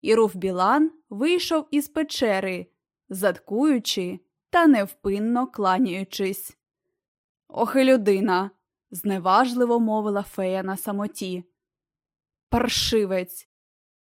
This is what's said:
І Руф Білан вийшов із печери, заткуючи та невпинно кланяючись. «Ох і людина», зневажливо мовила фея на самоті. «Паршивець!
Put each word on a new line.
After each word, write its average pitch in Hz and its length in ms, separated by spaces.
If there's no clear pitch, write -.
І 208 140
Руф 220 200
Білан 190 560
вийшов 311 600
із 285 160
печери, 190 800
заткуючи 196 1080
та 339 180
невпинно 220 800
кланяючись. 190 1080
«Ох - 280
і 269 80
людина», 196 680
зневажливо 233 880
мовила 214 440
фея 190 400
на 190 140
самоті. 202 680
«Паршивець! 202 1000